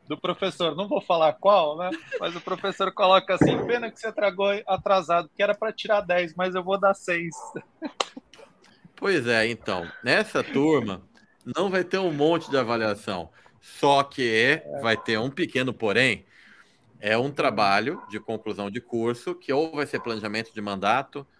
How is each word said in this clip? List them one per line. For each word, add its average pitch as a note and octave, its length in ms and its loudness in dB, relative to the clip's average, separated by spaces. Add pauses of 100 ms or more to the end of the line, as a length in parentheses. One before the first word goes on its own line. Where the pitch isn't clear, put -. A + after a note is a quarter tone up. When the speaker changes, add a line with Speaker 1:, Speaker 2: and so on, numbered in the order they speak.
Speaker 1:
do D3 80 -6
professor, F3 580 -2
não G3 140 -6
vou G3 120 0
falar D#3+ 320 2
qual, E3 440 2
né? F3+ 140 -4 (300)
Mas E3+ 140 -4
o E3+ 60 -10
professor F#3+ 520 -4
coloca F#3+ 420 4
assim, - 320 2
pena A#3 240 -2
que - 100 -20
você A3 120 -6
tragou G3 360 0 (180)
atrasado, F3 680 2
que - 80 -2
era G#3 120 2
pra A3 180 -4
tirar G3+ 280 0
dez, F3 340 0
mas F#3 200 -2
eu F#3 80 -2
vou F#3+ 160 0
dar G3 160 4
seis. E3+ 400 -4 (1600)
Speaker 2:
Pois E3 320 0
é, A2+ 220 4
então, F#2+ 400 -4 (160)
nessa D#3+ 400 0
turma C3 580 0 (540)
não F#3 140 0
vai F3+ 140 0
ter F#3 140 -4
um F3+ 140 0
monte D3+ 380 2
de C3+ 60 0
avaliação, A2 720 -2 (300)
só C#3 440 2
que B2 240 -2
é, A#2+ 520 2
vai A2+ 160 2
ter A2 220 -2
um B2+ 120 -2
pequeno C3 440 -2
porém, A2+ 500 2 (760)
é G#2+ 180 2
um C3+ 120 0
trabalho G#2+ 760 0
de G#2+ 120 -10
conclusão G#2 500 -6
de A#2 100 -8
curso, A#2 540 -4
que C#3 180 -6
ou D#3+ 200 0
vai C#3+ 140 -4
ser C3 140 -6
planejamento A2 540 -6
de G#2+ 60 -10
mandato, G#2 640 -2 (140)